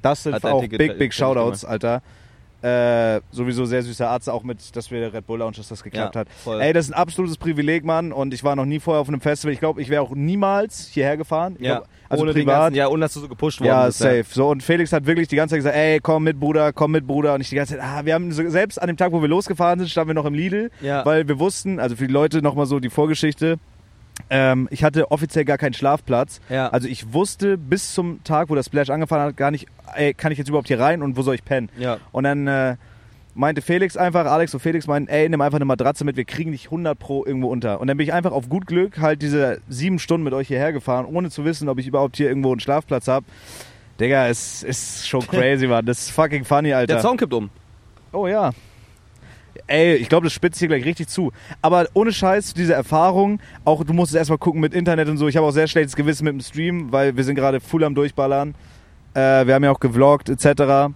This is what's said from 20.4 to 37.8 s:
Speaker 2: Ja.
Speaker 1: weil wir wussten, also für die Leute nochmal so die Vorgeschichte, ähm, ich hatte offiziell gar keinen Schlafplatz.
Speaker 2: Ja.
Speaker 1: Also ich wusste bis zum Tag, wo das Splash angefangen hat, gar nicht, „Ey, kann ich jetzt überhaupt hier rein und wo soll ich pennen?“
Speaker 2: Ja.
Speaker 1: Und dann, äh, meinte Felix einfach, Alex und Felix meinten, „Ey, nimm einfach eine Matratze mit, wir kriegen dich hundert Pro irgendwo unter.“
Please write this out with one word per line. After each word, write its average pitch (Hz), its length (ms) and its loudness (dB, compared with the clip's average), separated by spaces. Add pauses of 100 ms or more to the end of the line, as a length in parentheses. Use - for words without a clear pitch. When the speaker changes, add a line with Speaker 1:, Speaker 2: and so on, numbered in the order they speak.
Speaker 2:
Ja. 139 240 -4
Speaker 1:
weil 156 240 4
wir 143 100 0
wussten, 170 400 -2
also 120 180 -2
für 135 100 -2
die 131 80 0
Leute 151 260 4
nochmal 143 240 0
so 139 160 -2
die 127 80 -4
Vorgeschichte, 156 680 0 (720)
ähm, 131 400 2
ich 147 140 -2
hatte 151 260 2
offiziell 151 340 0
gar 139 140 0
keinen 135 160 -2
Schlafplatz. 135 760 0
Speaker 2:
Ja. 131 200 -2
Speaker 1:
Also 123 180 -2
ich 113 260 -10
wusste 196 460 0
bis 160 360 -4
zum 175 280 -4
Tag, 156 260 0
wo 156 60 -2
das - 120 0
Splash 139 240 0
angefangen 151 340 0
hat, 143 120 -6
gar 139 140 0
nicht, 147 160 -8 (300)
„Ey, 143 180 0
kann 156 160 -2
ich 143 80 -4
jetzt 139 100 -6
überhaupt 147 200 -2
hier 123 100 2
rein 151 240 2
und 135 140 -4
wo 135 60 -2
soll 131 120 0
ich 113 100 -8
pennen?“ 127 320 -4
Speaker 2:
Ja. 120 200 -4 (160)
Speaker 1:
Und 131 100 -2
dann, 143 240 0
äh, 131 300 0 (580)
meinte 143 260 0
Felix 180 360 -2
einfach, 175 300 2
Alex 156 280 0
und 131 60 -6
Felix 165 260 -2
meinten, 147 240 -2
„Ey, 156 180 2
nimm 156 120 0
einfach 143 160 0
eine 143 80 0
Matratze 135 400 0
mit, 139 120 -2
wir 127 80 -4
kriegen 160 280 -6
dich - 180 -12
hundert 165 300 -4
Pro 139 260 -4
irgendwo 127 220 -2
unter.“ 117 320 -2